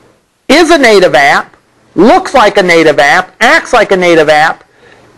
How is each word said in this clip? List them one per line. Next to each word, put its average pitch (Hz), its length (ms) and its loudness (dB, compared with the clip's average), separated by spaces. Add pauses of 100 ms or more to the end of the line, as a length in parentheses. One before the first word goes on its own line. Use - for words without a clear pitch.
(480)
is 320 220 0
a 339 60 2
native 202 380 0
app, 151 420 -2 (380)
looks 294 400 0
like 208 240 0
a 202 40 0
native 160 360 0
app, 151 420 -2
acts 269 320 -2
like 226 180 0
a 196 60 0
native 170 320 0
app, 151 360 -2 (540)